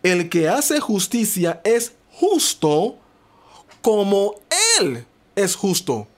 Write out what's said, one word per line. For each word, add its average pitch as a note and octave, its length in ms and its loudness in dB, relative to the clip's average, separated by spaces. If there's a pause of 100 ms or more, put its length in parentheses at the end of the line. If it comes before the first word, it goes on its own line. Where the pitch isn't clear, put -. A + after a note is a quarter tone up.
El F3 260 0
que E3 200 2
hace C#4+ 300 0
justicia G3 840 -2
es A#3 300 0 (180)
justo A#3 840 0 (840)
como G3+ 540 2 (440)
Él B2+ 260 -4 (300)
es G3 200 0
justo. C3+ 520 -4 (100)